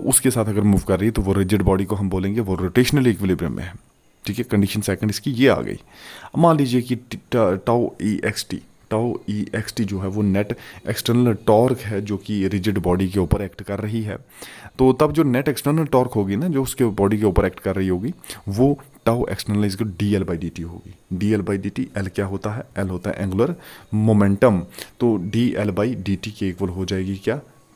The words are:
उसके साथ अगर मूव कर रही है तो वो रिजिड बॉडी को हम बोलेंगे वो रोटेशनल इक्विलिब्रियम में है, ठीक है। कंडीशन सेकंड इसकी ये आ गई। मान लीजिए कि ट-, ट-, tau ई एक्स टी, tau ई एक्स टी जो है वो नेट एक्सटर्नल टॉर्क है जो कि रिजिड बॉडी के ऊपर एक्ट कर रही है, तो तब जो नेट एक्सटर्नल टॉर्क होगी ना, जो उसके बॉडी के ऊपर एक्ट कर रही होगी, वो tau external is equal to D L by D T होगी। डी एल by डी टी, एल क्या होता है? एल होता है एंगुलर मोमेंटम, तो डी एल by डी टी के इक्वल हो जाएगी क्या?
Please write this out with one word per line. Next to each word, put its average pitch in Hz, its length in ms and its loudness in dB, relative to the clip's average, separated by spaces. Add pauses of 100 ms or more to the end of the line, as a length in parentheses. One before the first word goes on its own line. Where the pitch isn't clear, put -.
उसके 131 260 2
साथ 113 140 0
अगर 104 180 0
मूव 98 180 6
कर - 180 0
रही 104 80 0
है 113 60 0
तो - 80 -2
वो 95 120 2
रिजिड 98 280 2
बॉडी 95 240 2
को 101 100 -4
हम 98 140 -2
बोलेंगे 98 320 -2
वो 95 140 -2
रोटेशनल 123 520 2
इक्विलिब्रियम 90 480 2
में 50 80 -8
है, 90 100 -12 (520)
ठीक 104 120 -4
है। 120 60 -2
कंडीशन 101 380 2
सेकंड 101 280 -2
इसकी 120 240 -4
ये 127 140 4
आ 95 140 4
गई। 50 180 -8 (580)
मान 160 200 6
लीजिए 127 240 2
कि 120 140 -2
ट-, 107 320 -12
ट-, 98 380 2
tau 120 240 2 (120)
ई 104 240 -2
एक्स - 240 -6
टी, - 120 -6 (300)
tau 113 260 -2 (120)
ई 104 160 -4 (100)
एक्स 107 200 -6
टी 117 100 -2
जो 98 140 -6
है 98 80 -4
वो 101 140 -4
नेट 104 340 0 (340)
एक्सटर्नल 120 440 2 (140)
टॉर्क 113 340 4
है 104 200 -4
जो 101 160 -6
कि 101 300 -2
रिजिड 98 320 0
बॉडी 90 300 0
के 98 100 -2
ऊपर 92 220 0
एक्ट 98 200 -10
कर 101 180 -8
रही 107 220 -4
है, 104 160 -8 (640)
तो 131 140 6
तब 147 200 2
जो 160 100 2
नेट 135 260 2
एक्सटर्नल 151 360 0
टॉर्क 123 260 2
होगी 101 240 0
ना, 160 120 -2
जो 135 160 0
उसके 127 220 0 (100)
बॉडी 104 220 2
के 107 80 2
ऊपर 92 200 4
एक्ट 92 140 -4
कर 95 160 -2
रही 95 120 0
होगी, 92 260 -2 (340)
वो 127 300 2 (300)
tau 117 180 2
external 104 400 -2
is 98 100 -2
equal 113 120 -4
to 90 100 -10
D 104 180 0
L 95 100 0
by 90 100 -4
D 82 140 -6
T 82 140 -10
होगी। 87 300 -14 (200)
डी 101 200 0
एल 101 80 0
by 98 140 -2
डी 98 140 -4
टी, - 180 -6 (100)
एल 98 100 -6
क्या 98 180 -4
होता 98 260 -6
है? 113 120 -8 (140)
एल 98 120 -4
होता 92 200 -6
है - 140 -6
एंगुलर 104 300 0 (420)
मोमेंटम, 104 640 4 (400)
तो 117 160 2 (100)
डी 113 280 0
एल 104 180 -2
by 101 140 0 (100)
डी 98 200 -2
टी 104 160 -10
के 101 180 -4
इक्वल 90 200 -4
हो 92 160 -4
जाएगी 95 320 -4
क्या? 113 220 -2 (360)